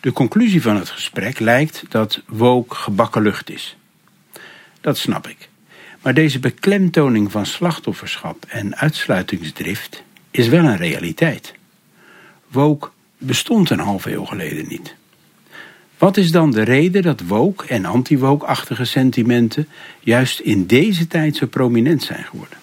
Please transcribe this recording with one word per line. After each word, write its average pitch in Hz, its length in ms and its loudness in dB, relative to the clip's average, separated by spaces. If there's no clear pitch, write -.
De 135 120 -2
conclusie 190 500 2
van 107 140 0
het 87 120 -6
gesprek - 520 -8
lijkt 123 480 0
dat 110 380 -2
woke 123 480 2
gebakken - 480 -2
lucht - 280 -2
is. - 260 -14
Dat - 180 -2
snap - 300 -6
ik. - 200 -20
Maar 127 120 0
deze 143 240 2
beklemtoning 139 960 2
van 104 140 -4
slachtofferschap - 1000 -6
en 107 280 -8
uitsluitingsdrift - 1300 -6
is 117 180 2
wel 165 160 6
een 117 120 4
realiteit. 85 760 -4
Woke 143 420 0
bestond 170 520 0
een 95 80 0
halve 98 340 -4
eeuw - 120 -6
geleden 78 440 -10
niet. - 260 -14
Wat 190 180 4
is 180 140 4
dan 160 200 4
de 107 120 2
reden 165 400 4
dat 170 180 0
woke 110 460 0
en 113 180 -2
anti-woke-achtige 127 1000 0
sentimenten 123 840 2
juist 123 400 0
in 98 260 0
deze 165 400 4
tijd 156 300 0
zo 135 100 -2
prominent 123 560 2
zijn - 220 -10
geworden? - 380 -16